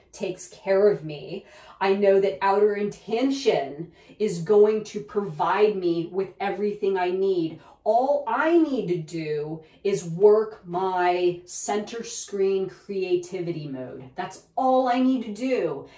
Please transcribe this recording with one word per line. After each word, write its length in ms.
takes 380
care 420
of 120
me. 420
I 160
know 240
that 220
outer 340
intention 1160
is 200
going 460
to 140
provide 760
me 360
with 180
everything 580
I 120
need. 500
All 420
I 300
need 300
to 100
do 640
is 220
work 600
my 800
center 580
screen 640
creativity 960
mode. 480
That's 280
all 320
I 120
need 260
to 80
do. 540